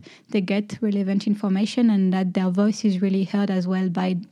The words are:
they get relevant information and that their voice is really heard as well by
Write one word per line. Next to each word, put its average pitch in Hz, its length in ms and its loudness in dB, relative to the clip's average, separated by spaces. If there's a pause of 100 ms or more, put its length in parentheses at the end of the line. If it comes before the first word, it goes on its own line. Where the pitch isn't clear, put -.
(300)
they 208 120 0
get 202 400 -4
relevant 202 460 0
information 208 640 0
and 190 200 2
that 185 220 0
their 185 160 0
voice 208 340 0
is 190 200 0
really 190 220 0
heard 202 260 0
as 180 160 0
well 185 220 0
by 180 280 -2 (140)